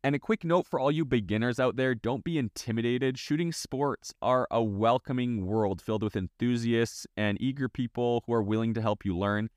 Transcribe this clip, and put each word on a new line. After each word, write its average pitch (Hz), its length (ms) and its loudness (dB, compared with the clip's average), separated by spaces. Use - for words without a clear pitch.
And 139 100 2
a 139 60 -2
quick - 240 -2
note 170 240 2
for 151 100 -2
all 139 140 2
you 156 120 0
beginners 113 540 0
out 127 160 2
there, 131 220 0
don't 120 260 -4
be 165 160 -2
intimidated. 120 800 -2
Shooting 165 320 -2
sports - 720 -4
are 127 300 2
a 117 100 4
welcoming 113 840 0
world 101 360 0
filled 110 220 -2
with 107 100 -2
enthusiasts 117 1000 0
and 104 240 0
eager 131 280 -2
people 120 560 0
who 117 100 -2
are 113 80 2
willing 110 320 0
to 113 80 -2
help 104 220 0
you 90 140 0
learn. 104 380 0